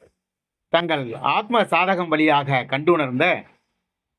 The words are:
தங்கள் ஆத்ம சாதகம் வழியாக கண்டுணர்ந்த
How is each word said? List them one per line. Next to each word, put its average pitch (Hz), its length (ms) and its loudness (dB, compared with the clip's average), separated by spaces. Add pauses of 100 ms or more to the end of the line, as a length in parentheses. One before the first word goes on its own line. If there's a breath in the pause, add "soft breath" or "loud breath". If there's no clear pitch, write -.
(680)
தங்கள் 151 460 -2
ஆத்ம 208 480 0
சாதகம் 180 460 0
வழியாக 143 600 2
கண்டுணர்ந்த 147 760 0 (760)